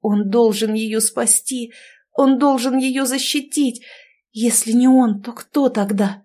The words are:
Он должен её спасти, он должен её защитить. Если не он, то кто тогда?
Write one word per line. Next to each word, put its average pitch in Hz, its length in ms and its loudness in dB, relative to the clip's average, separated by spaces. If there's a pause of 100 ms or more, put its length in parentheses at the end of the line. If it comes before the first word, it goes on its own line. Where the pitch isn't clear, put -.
Он 208 300 0
должен 220 420 2
её 220 280 -2
спасти, 233 720 -2 (400)
он 269 260 2
должен 262 400 0
её 262 260 -2
защитить. 269 760 -4 (500)
Если 226 400 -2
не 247 160 4
он, 247 320 4
то - 120 -14
кто - 360 -2
тогда? 202 560 -2